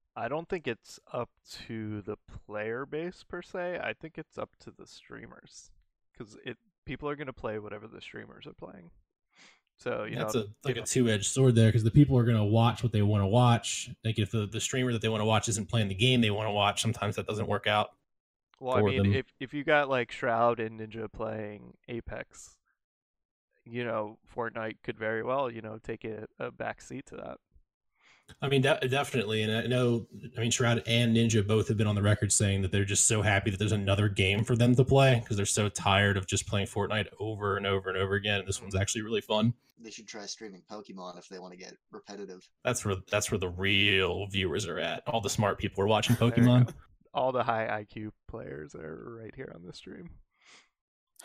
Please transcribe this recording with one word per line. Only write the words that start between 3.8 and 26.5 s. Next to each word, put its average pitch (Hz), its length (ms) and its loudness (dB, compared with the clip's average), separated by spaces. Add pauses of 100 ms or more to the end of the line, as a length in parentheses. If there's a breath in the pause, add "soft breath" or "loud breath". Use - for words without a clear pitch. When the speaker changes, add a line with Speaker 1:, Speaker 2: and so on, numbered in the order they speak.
Speaker 1:
I - 100 -4
think - 260 -16
it's - 180 -16
up - 240 -10
to - 100 -18
the - 140 -20
streamers, - 840 -20 (440)
'cause 110 300 -18
it, 123 120 -12 (280)
people - 240 -10
are 147 60 -6
gonna 139 180 -10
play 110 260 -6
whatever 104 280 -12
the 110 140 -20
streamers - 440 -16
are - 80 -16
playing. 175 380 -18 (880 soft breath)
So, 117 260 -6
you 110 100 -10
Speaker 2:
That's 110 180 -4
Speaker 1:
know, 117 80 0
Speaker 2:
a, 104 260 -12
like, 123 100 -2
Speaker 1:
if 113 80 -8
Speaker 2:
a - 20 -12
two-edged 110 420 2
sword 131 240 6
there, 113 180 8
'cause 110 120 2
the 113 80 2
people 135 260 8
are 117 60 6
gonna 113 200 2
watch 113 380 4
what 113 100 0
they 104 120 2
wanna 101 240 4
watch. 120 640 2 (120)
Like, 110 140 -2
if 107 140 0
the, 107 160 0
the 107 120 -8
streamer 127 320 0
that 113 120 -2
they 110 60 2
wanna 107 160 0
watch 110 240 4
isn't 110 180 -2
playing 110 220 0
the 98 40 -4
game 123 280 4
they 107 100 4
wanna 107 200 -2
watch, 104 300 2
sometimes 104 360 -2
that 101 100 -4
doesn't 104 200 -4
work 101 200 -2
out 104 280 2 (640)
Speaker 1:
Well, 127 160 -2
I 120 40 4
Speaker 2:
for 104 80 4
Speaker 1:
mean, 98 160 2
Speaker 2:
them. 101 100 4
Speaker 1:
if, - 260 -2
if 135 140 -8
you 143 100 -4
got, 147 240 4
like, 123 240 0
Shroud 117 480 2
and 113 200 -6
Ninja 110 320 -10
playing 110 680 -10 (120)
Apex, - 680 -12 (1080)
you 120 200 -8
know, 110 320 -6 (180)
Fortnite 110 460 -6
could 117 160 -8
very 110 240 -2
well, 127 300 -2
you 113 100 -12
know, 110 160 -12
take 113 280 -12
a, 110 220 -10 (120)
a 123 120 -8